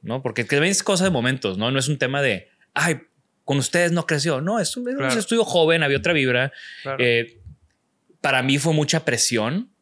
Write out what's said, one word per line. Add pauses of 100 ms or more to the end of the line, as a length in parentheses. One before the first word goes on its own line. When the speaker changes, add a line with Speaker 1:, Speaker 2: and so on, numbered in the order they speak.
Speaker 1:
¿no?
Porque
también
es
cosa
de
momentos,
¿no?
No
es
un
tema
de, (260)
"Ay, (480)
con
ustedes
no
creció".
No,
es
un,
era
un
Speaker 2:
Claro.
Speaker 1:
estudio
joven,
había
otra
vibra. (300)
Speaker 2:
Claro.
Speaker 1:
Eh, (800)
para
mí
fue
mucha
presión (120)